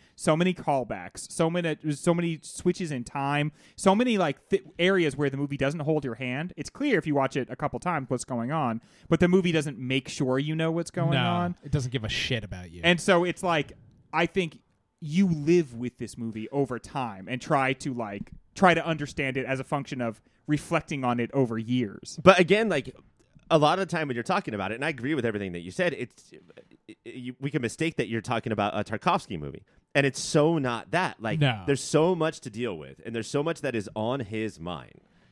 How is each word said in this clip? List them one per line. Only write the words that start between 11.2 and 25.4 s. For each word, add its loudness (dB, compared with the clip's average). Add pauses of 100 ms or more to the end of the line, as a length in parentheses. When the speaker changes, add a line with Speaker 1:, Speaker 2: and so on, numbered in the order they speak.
Speaker 1:
on. 0
Speaker 2:
it -14
doesn't 0
give -2
a -4
shit -2
about -12
you. -16
Speaker 1:
And 4
so 4
it's -4
like, 0 (400)
I 2
think -4 (420)
you 2
live 2
with -8
this -10
movie -8
over -2
time -8
and -6
try 2
to, -6
like, -8 (240)
try 8
to 0
understand -2
it -2
as -2
a -6
function -4
of -4 (280)
reflecting 0
on 2
it -2
over 2
years. -2
Speaker 3:
But 10
again, 4
like, -2 (560)
a 6
lot 4
of -2
the -6
time -4
when -4
you're -4
talking -2
about -4
it, -8
and -6
I -2
agree -4
with 0
everything -2